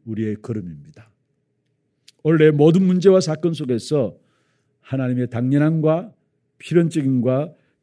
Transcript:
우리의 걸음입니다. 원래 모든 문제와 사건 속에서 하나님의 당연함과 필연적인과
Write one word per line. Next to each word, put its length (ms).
우리의 360
걸음입니다. 720
원래 280
모든 340
문제와 340
사건 340
속에서 640
하나님의 480
당연함과 840
필연적인과 960